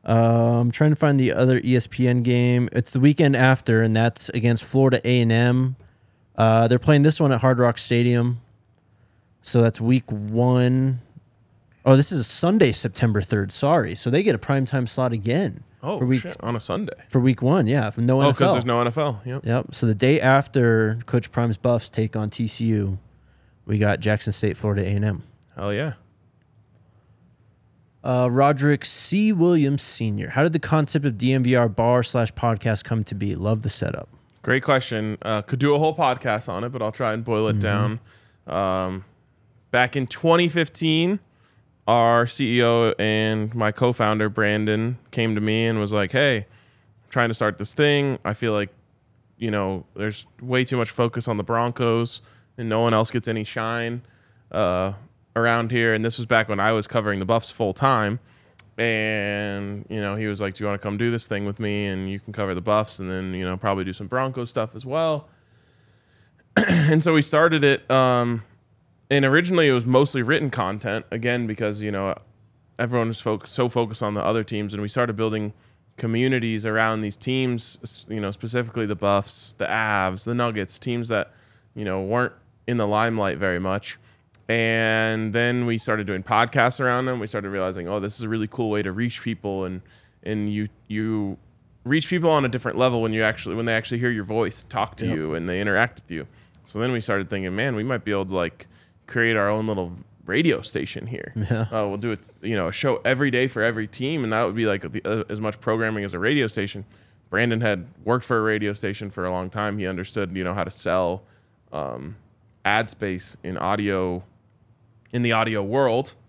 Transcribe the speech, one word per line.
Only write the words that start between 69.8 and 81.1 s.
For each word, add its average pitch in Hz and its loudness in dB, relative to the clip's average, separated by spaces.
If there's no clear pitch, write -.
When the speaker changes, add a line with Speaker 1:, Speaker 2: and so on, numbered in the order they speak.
Speaker 2:
mostly 131 4
written 139 0
content, 101 -4
again, 120 -2
because, 104 -4
you 107 -4
know, 98 -4
everyone 120 0
was 113 -6
foc-, 107 -4
so 123 -2
focused 113 -2
on 104 -4
the 101 -4
other 110 0
teams. 104 -6
And 104 -6
we 104 -6
started 120 -2
building 107 -4
communities 117 -2
around 110 0
these 104 -6
teams, 127 -4
s-, - -10
you 110 -6
know, 101 -4
specifically 117 -4
the 104 -4
Buffs, 101 -2
the 101 -4
Avs, 101 0
the 117 -4
Nuggets, 113 -4
teams 120 -4
that, 107 -2